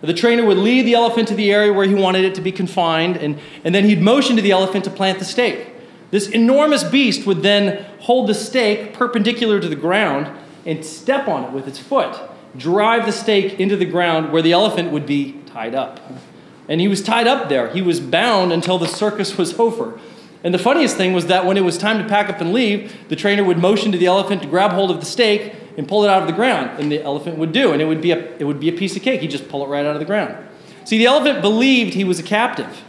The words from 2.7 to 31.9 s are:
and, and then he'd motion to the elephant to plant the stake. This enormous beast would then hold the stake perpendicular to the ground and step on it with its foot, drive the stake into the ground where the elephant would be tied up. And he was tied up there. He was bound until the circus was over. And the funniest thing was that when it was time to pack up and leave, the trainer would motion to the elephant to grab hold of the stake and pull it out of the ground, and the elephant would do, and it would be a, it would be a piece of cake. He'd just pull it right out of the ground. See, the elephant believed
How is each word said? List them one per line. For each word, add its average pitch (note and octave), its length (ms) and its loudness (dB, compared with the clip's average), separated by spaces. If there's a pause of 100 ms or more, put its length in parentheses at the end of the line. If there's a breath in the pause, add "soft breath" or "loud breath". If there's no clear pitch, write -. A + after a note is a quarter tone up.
and, D3 220 -4 (260 loud breath)
and E3 100 -2
then G3 120 4
he'd G#3 160 4
motion B3 340 4
to A3 60 4
the G3 100 4
elephant F#3+ 320 2
to G3 60 -4
plant F#3+ 300 -2
the F#3 60 -8
stake. - 420 -2 (440 loud breath)
This G3+ 160 0
enormous C4+ 560 4
beast A3+ 420 0
would F#3 160 0
then G3+ 440 2 (140 loud breath)
hold B3 280 2
the G#3+ 60 2
stake G#3+ 580 -2
perpendicular A#3 680 0
to E3+ 80 -4
the D3+ 80 -4
ground D#3+ 500 0 (380 loud breath)
and D#3+ 180 -6
step - 460 -4
on C3+ 160 -4
it B2+ 60 -10
with C3+ 180 -8
its C3+ 100 -14
foot, - 400 -2 (380 loud breath)
drive G#3 480 2
the G#3 80 -2
stake G3 480 0
into G3 160 0
the F3+ 80 0
ground D#3+ 480 0
where D#3+ 80 2
the D#3+ 100 4
elephant F3 400 2
would C#3+ 140 -4
be C#3 300 -4 (100)
tied A#2 280 -10
up. C3 280 -6 (680 loud breath)
And D#3+ 100 0
he F#3 80 2
was G3 160 0
tied A#3 240 2
up C4 220 0
there. B2+ 220 0
He F#3+ 100 -4
was F3 180 0
bound F3+ 540 2
until F3 240 0
the E3 100 -2
circus G#3 500 -4
was E3+ 220 -2
over. A3+ 400 -2 (460 loud breath)
And F3 80 0
the F3+ 40 0
funniest C4 380 2
thing F#3 160 0
was F3 140 0
that F3+ 200 2
when F#3+ 120 2
it G3 80 2
was F3 120 -2
time G#3+ 240 0
to F3 60 -6
pack G3+ 220 0
up F#3 100 -8
and E3+ 140 -2
leave, G#3+ 420 -2 (140)
the - 80 -4
trainer G3+ 260 0
would F3+ 140 2
motion G#3 340 2
to F3+ 60 0
the F3 80 2
elephant F#3+ 380 0
to - 40 -10
grab F3+ 240 2
hold F#3 180 0
of E3+ 120 -2
the - 40 -10
stake G#3 480 0 (240 loud breath)
and D3 120 -8
pull G#3 160 2
it G3+ 40 4
out F#3+ 120 4
of D#3+ 60 -4
the E3 60 -2
ground, F3 460 -2
and D3 100 -2
the D3+ 140 -2
elephant D3 340 -6
would D#3+ 140 -2
do, A#3+ 220 2
and D3 80 0
it D#3 40 0
would D#3 140 0
be E3+ 120 0
a, - 260 -4
it D3+ 80 -4
would C#3+ 160 -4
be D#3 80 0
a - 20 -4
piece F3+ 240 -4
of G3 60 -8
cake. B3+ 180 -2
He'd D#3 100 -6
just C#3+ 200 -8
pull C#3 160 -6
it - 20 -10
right C#3+ 180 -2
out D3 80 -2
of D3 60 -6
the D#3+ 60 -6
ground. G3 320 -2 (480 loud breath)
See, A3 120 0
the A3 80 4
elephant C4+ 360 2
believed A3+ 540 2